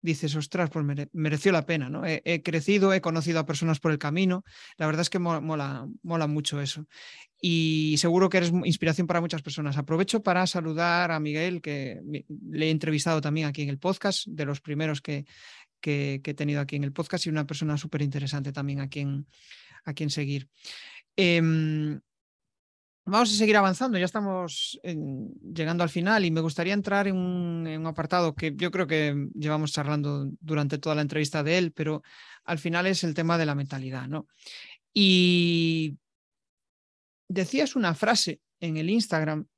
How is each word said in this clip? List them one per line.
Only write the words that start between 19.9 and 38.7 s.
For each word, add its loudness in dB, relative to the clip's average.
quien -4
seguir. -4
Em, 4
vamos 4
a 2
seguir 6
avanzando, 4
ya 2
estamos -4
en, -6
llegando 0
al -2
final 2
y 2
me 0
gustaría 0
entrar 0
en 0
un, -2
en -6
un -4
apartado 0
que -4
yo -2
creo 0
que 0
llevamos -2
charlando -2
durante -2
toda 0
la 0
entrevista -2
de 2
él, 2
pero -4
al -4
final 0
es 0
el 0
tema 2
de 2
la 0
mentalidad, -6
¿no? -8
Y 6
decías -2
una 2
frase 0
en -4